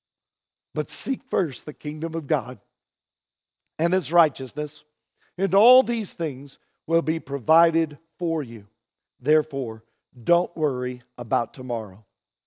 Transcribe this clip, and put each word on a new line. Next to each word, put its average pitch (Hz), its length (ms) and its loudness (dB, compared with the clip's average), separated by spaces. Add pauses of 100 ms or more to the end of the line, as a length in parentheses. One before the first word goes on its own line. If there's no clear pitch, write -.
(720)
But 147 160 -4
seek - 400 -4
first 165 360 -2
the 151 80 -10
kingdom 156 420 -8
of 156 120 -6
God 127 340 -2 (1160)
and 170 160 0
his 156 200 -2
righteousness, 151 720 0 (520)
and 180 160 0
all 240 300 8
these 226 300 -4
things 139 460 -8 (280)
will 165 140 2
be 160 180 -2
provided 156 800 2 (200)
for 165 240 -2
you. 113 260 -12 (520)
Therefore, 139 640 0 (400)
don't 170 320 2
worry 127 480 -2 (140)
about 120 360 -2
tomorrow, 110 520 -8 (420)